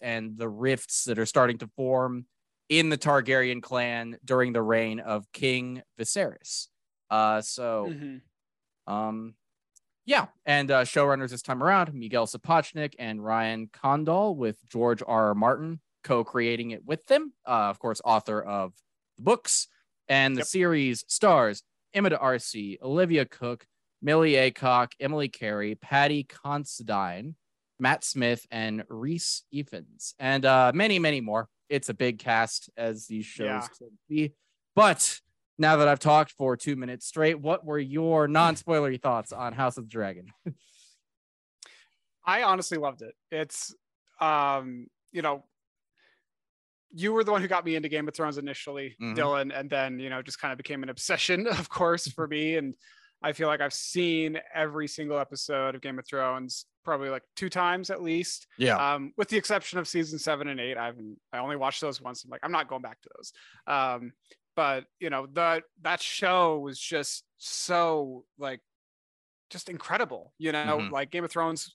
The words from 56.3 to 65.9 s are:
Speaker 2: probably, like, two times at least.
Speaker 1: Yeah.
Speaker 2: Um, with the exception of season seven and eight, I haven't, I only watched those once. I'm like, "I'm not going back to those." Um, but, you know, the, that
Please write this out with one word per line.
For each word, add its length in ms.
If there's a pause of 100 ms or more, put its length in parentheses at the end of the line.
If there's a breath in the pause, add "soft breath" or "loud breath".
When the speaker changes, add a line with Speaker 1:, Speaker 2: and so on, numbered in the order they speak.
Speaker 2:
probably, 240
like, 140 (140)
two 120
times 400
at 140
least. 440 (120)
Speaker 1:
Yeah. 180
Speaker 2:
Um, 400
with 120
the 100
exception 400
of 100
season 300
seven 280
and 140
eight, 160
I 100
haven't, 320 (140)
I 60
only 180
watched 240
those 220
once. 200
I'm 80
like, 120
"I'm 100
not 160
going 140
back 180
to 160
those." 160 (340 soft breath)
Um, 460 (420 soft breath)
but, 300 (160)
you 80
know, 180
the, 360 (180)
that 220